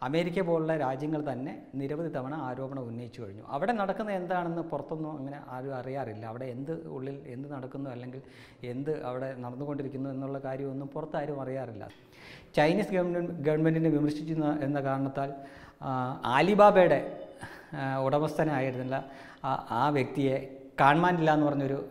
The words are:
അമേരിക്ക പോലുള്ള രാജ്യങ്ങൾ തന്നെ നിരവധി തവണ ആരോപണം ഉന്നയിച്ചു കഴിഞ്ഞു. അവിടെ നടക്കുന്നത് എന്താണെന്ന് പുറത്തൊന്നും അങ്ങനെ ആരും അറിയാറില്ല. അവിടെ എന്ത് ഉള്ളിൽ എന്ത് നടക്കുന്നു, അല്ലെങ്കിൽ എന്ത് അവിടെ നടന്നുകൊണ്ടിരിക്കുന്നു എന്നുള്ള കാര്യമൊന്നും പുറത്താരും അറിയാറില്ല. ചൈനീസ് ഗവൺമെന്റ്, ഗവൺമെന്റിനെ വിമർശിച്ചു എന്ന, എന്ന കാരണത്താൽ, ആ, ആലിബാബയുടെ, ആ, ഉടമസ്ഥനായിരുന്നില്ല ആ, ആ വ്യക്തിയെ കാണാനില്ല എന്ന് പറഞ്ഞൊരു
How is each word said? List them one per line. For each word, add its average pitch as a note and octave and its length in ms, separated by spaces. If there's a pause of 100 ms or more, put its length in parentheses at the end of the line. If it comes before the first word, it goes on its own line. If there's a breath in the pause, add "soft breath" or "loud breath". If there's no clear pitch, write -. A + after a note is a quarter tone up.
അമേരിക്ക E3+ 380
പോലുള്ള D#3+ 360
രാജ്യങ്ങൾ D3 560
തന്നെ C3+ 300 (120)
നിരവധി D3 340
തവണ C3+ 260
ആരോപണം C3+ 480
ഉന്നയിച്ചു A#2 400
കഴിഞ്ഞു. G2+ 260
അവിടെ E3+ 240
നടക്കുന്നത് G#3 440
എന്താണെന്ന് F3 460
പുറത്തൊന്നും D#3 480
അങ്ങനെ C#3+ 380
ആരും C3 280
അറിയാറില്ല. B2 500
അവിടെ A#2+ 180
എന്ത് C#3+ 440
ഉള്ളിൽ C#3 380
എന്ത് C3+ 260
നടക്കുന്നു, C3+ 380
അല്ലെങ്കിൽ B2 320 (400 loud breath)
എന്ത് C#3 420
അവിടെ B2+ 340
നടന്നുകൊണ്ടിരിക്കുന്നു C3+ 720
എന്നുള്ള C3+ 280
കാര്യമൊന്നും C3+ 500
പുറത്താരും D3+ 520
അറിയാറില്ല. A#2+ 480 (680 loud breath)
ചൈനീസ് F#3 360
ഗവൺമെന്റ്, F3 400
ഗവൺമെന്റിനെ D#3+ 580
വിമർശിച്ചു D3 440
എന്ന, D3+ 280
എന്ന C#3 180
കാരണത്താൽ, C#3 540 (480 loud breath)
ആ, C3 420
ആലിബാബയുടെ, F3+ 960 (560 loud breath)
ആ, C3+ 220
ഉടമസ്ഥനായിരുന്നില്ല C3+ 1080 (400 loud breath)
ആ, C3+ 260
ആ A#2+ 180
വ്യക്തിയെ C3+ 680 (260)
കാണാനില്ല D#3+ 540
എന്ന് D3+ 120
പറഞ്ഞൊരു C#3 440